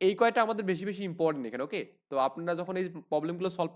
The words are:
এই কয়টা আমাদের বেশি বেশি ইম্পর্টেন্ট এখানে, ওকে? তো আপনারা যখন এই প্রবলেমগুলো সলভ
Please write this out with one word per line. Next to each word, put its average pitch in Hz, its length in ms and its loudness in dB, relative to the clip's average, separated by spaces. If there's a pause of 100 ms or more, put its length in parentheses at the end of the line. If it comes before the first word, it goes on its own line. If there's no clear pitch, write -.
এই 190 140 6
কয়টা 233 280 4
আমাদের 214 220 0
বেশি 185 200 0
বেশি 196 200 -4
ইম্পর্টেন্ট 160 420 0
এখানে, 123 160 -4
ওকে? 151 240 -4 (240)
তো 139 80 -2
আপনারা 170 360 0
যখন 180 220 -6
এই 185 120 -2 (200)
প্রবলেমগুলো 170 420 0
সলভ 175 260 -2